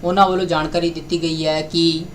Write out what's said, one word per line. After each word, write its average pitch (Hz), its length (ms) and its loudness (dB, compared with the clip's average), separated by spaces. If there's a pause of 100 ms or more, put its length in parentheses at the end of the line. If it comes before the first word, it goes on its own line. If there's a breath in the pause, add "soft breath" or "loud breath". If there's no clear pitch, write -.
ਉਹਨਾਂ 185 260 4
ਵੱਲੋਂ 180 160 0
ਜਾਣਕਾਰੀ 165 440 0
ਦਿੱਤੀ 165 320 -4
ਗਈ 160 240 -2
ਹੈ 156 160 0
ਕਿ 165 420 0 (120)